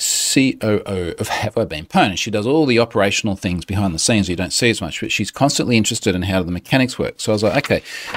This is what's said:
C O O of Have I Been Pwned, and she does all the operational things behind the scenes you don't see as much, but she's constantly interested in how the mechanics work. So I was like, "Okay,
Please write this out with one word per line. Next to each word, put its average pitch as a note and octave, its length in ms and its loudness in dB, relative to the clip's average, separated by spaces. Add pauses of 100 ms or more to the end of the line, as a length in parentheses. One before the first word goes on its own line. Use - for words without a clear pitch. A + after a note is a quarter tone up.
C - 600 0
O G#2+ 240 2
O F2+ 340 -4
of G#2+ 100 -4
Have - 280 -4
I A2+ 80 2
Been D#2 220 -6
Pwned, D#3 240 2
and F2 80 -4
she - 140 -4
does G#2 160 0
all D3+ 180 4
the A#2+ 140 4
operational G2+ 560 0
things F2+ 280 -4
behind G2 300 -2
the D#2+ 40 -4
scenes G2+ 300 2
you F2+ 60 -2
don't F2 180 -4
see A#2+ 180 2
as - 100 -2
much, D#2 200 -8
but - 120 -6
she's G#2 180 -2
constantly - 460 2
interested G#2+ 400 0
in F2+ 60 -2
how F#2+ 200 0
the E2+ 80 -4
mechanics B2+ 480 0
work. - 220 -4
So - 100 -2
I A2 40 4
was G2+ 100 0
like, A#2 200 2
"Okay, - 180 0 (340)